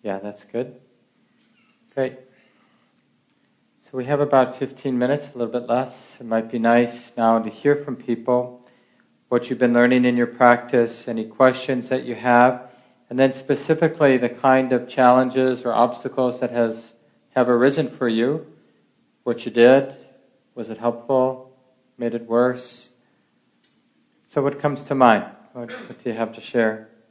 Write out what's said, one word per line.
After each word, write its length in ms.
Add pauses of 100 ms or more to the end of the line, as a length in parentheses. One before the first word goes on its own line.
Yeah, 160
that's 240
good. 320 (1200)
Great. 240 (1700)
So 120
we 60
have 160
about 380
fifteen 420
minutes, 340
a 40
little 160
bit 160
less. 500
It 60
might 260
be 80
nice 560
now 240
to 100
hear 280
from 180
people 720 (600)
what 200
you've 100
been 140
learning 300
in 140
your 100
practice, 800
any 160
questions 640
that 160
you 120
have, 540 (400)
and 80
then 160
specifically 840
the 120
kind 420
of 160
challenges 800
or 80
obstacles 680
that 120
has, 420 (420)
have 140
arisen 400
for 180
you, 380 (800)
what 220
you 60
did, 440 (580)
was 160
it 80
helpful, 720 (460)
made 160
it 140
worse? 640 (1400)
So 140
what 160
comes 260
to 100
mind? 300 (280)
What, 180
what 320
do 80
you 40
have 200
to 60
share? 480 (220)